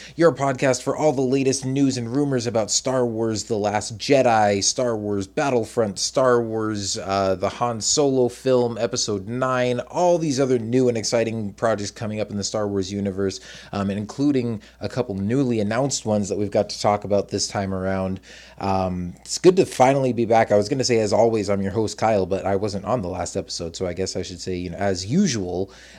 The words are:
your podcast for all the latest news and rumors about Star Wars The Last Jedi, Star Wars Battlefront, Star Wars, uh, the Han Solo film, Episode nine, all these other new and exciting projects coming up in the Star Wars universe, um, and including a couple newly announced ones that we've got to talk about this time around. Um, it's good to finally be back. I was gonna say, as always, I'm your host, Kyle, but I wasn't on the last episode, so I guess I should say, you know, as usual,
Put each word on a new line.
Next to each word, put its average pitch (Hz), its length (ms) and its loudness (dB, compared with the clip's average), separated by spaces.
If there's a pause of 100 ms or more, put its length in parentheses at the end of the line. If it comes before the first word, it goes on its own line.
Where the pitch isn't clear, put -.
(160)
your 160 180 4
podcast 135 480 0
for - 140 -2
all 151 160 2
the 131 80 -2
latest 135 440 0
news 135 320 2
and 117 160 -4
rumors 135 320 0
about 110 280 0
Star 131 340 0
Wars 113 380 -2
The 117 120 -2
Last 104 420 -2
Jedi, 110 640 4
Star 120 320 0
Wars 104 320 -2
Battlefront, 117 720 0
Star 123 420 4
Wars, 107 560 -4
uh, 95 380 2
the 95 140 -2
Han 120 300 -2
Solo 135 480 2
film, 123 500 2
Episode 107 500 -2
nine, 123 500 0
all 175 400 2
these 147 220 -2
other 131 180 2
new 120 300 2
and 117 100 0
exciting 110 540 -2
projects 104 400 -2
coming 107 260 -8
up 107 140 -4
in 104 40 -6
the 101 60 -2
Star 107 240 -2
Wars 98 260 -2
universe, 98 460 -2 (320)
um, 101 200 -2
and 101 80 -4
including 120 640 -2 (200)
a 104 80 -8
couple 123 260 -4
newly 117 460 0
announced 117 440 -2
ones 104 260 0
that 95 60 -2
we've 101 140 -2
got 101 180 2
to - 120 -10
talk 104 240 2
about 98 240 0
this 101 180 -4
time 98 260 -4
around. 95 460 -2 (400)
Um, 92 640 -2
it's - 180 -10
good 185 160 6
to 180 120 4
finally 131 460 4
be 113 120 0
back. 113 260 4
I 104 60 6
was 104 120 4
gonna 135 140 -2
say, 117 160 2
as 107 140 2
always, 110 360 4
I'm 98 140 0
your 95 80 -2
host, 104 260 -2
Kyle, 110 300 2
but 87 180 -4
I 98 120 0
wasn't 98 300 -4
on 117 160 -2
the 87 60 -6
last 87 280 -6
episode, 85 400 -8
so 92 100 -4
I 90 60 -4
guess 92 240 -4
I 95 60 -4
should 87 180 -12
say, 92 160 -6
you 90 140 -6
know, 85 100 -10
as 95 240 -2
usual, 101 680 0 (280)